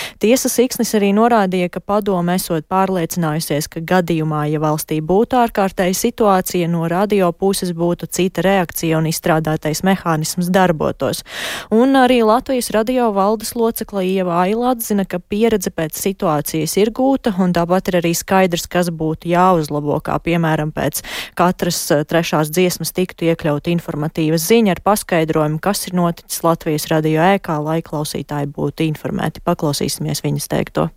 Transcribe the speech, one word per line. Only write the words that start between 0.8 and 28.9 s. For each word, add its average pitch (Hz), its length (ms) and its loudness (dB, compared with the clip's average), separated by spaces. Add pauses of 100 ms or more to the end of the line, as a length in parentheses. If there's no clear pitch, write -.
arī 202 200 2
norādīja, 196 580 2
ka 185 80 -6
padome 190 560 0
esot 165 320 -4
pārliecinājusies, 165 1000 -2
ka 165 140 -8 (100)
gadījumā, 156 560 0
ja 151 120 -2
valstī 156 380 -2
būtu 190 400 0
ārkārtēja 196 560 0
situācija, 190 720 0
no 170 200 0
radio 190 420 2
puses 190 440 -2
būtu 170 340 -2
cita 175 340 -2
reakcija 170 540 0
un 160 120 0
izstrādātais 156 760 0
mehānisms 175 640 0
darbotos. 156 720 0 (480)
Un 254 260 4
arī 254 300 4
Latvijas 247 480 0
radio 233 380 2
valdes 208 420 0
locekle 226 520 -2
Ieva 180 360 0
Aila 233 300 0
atzina, 220 360 -2
ka 180 100 -6
pieredze 208 560 0
pēc 160 240 -4
situācijas 160 840 -2
ir 220 140 2
gūta, 262 440 0
un 180 180 2
tāpat 180 360 0
ir 180 80 2
arī 170 160 0
skaidrs, 190 540 0
kas 180 200 0
būtu 160 420 -4
jāuzlabo, 147 720 2
kā - 180 -2
piemēram 156 520 0
pēc - 280 -4 (360)
katras, 175 520 0
eh, 151 140 2
trešās 156 480 0
dziesmas 175 400 0
tiktu 180 380 -2
iekļauta 165 420 -2
informatīva 160 680 -2
ziņa 208 360 4
ar - 80 -12
paskaidrojumu, 160 760 0
kas - 280 -2
ir 185 60 -8
noticis 175 480 -2
Latvijas 165 480 0
radio 156 300 2
ēkā, 175 420 2
lai 160 200 -2
klausītāji 147 720 -6
būtu 147 360 -2
informēti. - 560 -4